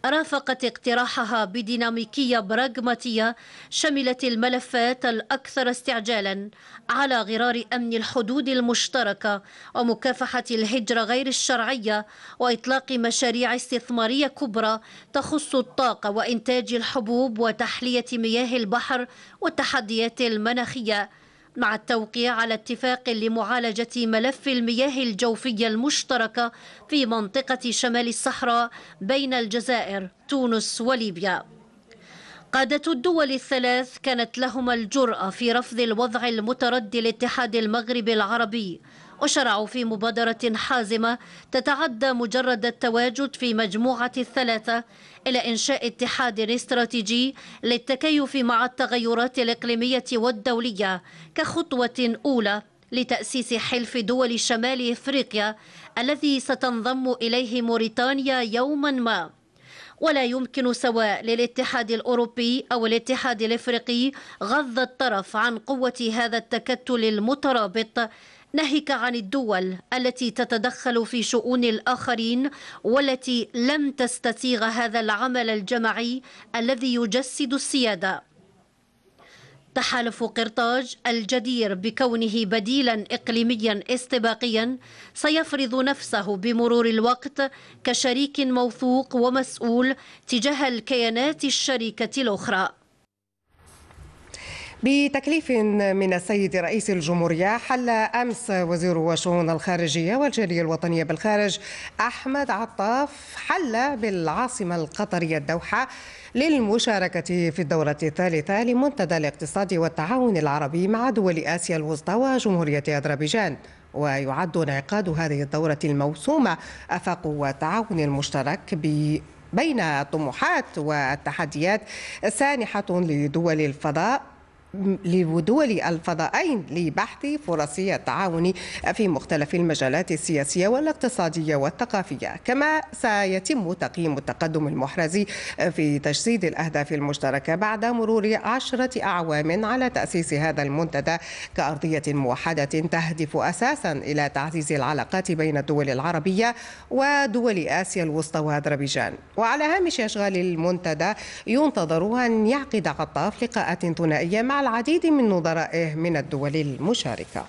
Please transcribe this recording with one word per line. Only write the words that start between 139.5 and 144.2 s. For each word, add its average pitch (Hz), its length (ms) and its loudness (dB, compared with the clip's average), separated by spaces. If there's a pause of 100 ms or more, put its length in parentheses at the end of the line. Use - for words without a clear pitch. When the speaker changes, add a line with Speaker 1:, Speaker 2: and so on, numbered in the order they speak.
Speaker 2:
على 247 260 0
تأسيس 160 440 -2
هذا 151 280 0
المنتدى 151 540 0 (400)
كأرضية 156 500 0
موحدة 143 580 0
تهدف 160 720 -2
أساسًا 180 560 0
إلى 143 360 0